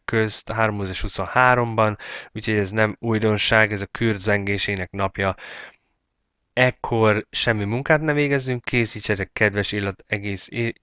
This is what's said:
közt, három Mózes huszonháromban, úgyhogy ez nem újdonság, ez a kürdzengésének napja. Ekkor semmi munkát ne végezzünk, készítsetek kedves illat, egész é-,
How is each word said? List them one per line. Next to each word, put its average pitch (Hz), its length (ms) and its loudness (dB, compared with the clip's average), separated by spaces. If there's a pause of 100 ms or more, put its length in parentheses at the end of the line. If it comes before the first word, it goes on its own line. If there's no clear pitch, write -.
közt, 110 460 -2
három 107 240 0
Mózes 95 260 -6
huszonháromban, 113 960 2 (340)
úgyhogy 110 240 -2
ez 98 160 0
nem 107 280 2
újdonság, 110 720 2
ez 101 100 -4
a 98 40 -6
kürdzengésének 101 1080 -2
napja. 98 440 -2 (1160)
Ekkor 113 760 2
semmi 110 340 -2
munkát 139 380 0
ne 156 120 0
végezzünk, 139 500 0
készítsetek 107 680 -2
kedves 101 380 0
illat, 101 360 -4
egész 101 400 -6
é-, 117 360 -4